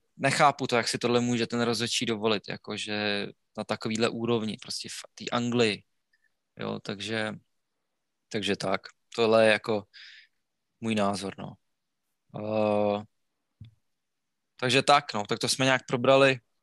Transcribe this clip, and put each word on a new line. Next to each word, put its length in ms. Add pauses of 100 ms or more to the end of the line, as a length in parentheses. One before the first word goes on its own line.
(160)
nechápu 500
to, 100
jak 120
si 100
tohle 220
může 260
ten 140
rozhodčí 460
dovolit, 420
jakože 800 (320)
na 60
takovýhle 440
úrovni, 540
prostě 260
v 120 (140)
té 180
Anglii, 500 (760)
jo, 240
takže, 500 (960)
takže 280
tak, 240 (360)
tohle 300
je 60
jako 320 (960)
můj 140
názor, 440
no. 140 (880)
Eh, 640 (1500)
takže 260
tak, 320
no, 120
tak 120
to 100
jsme 160
nějak 220
probrali 520 (240)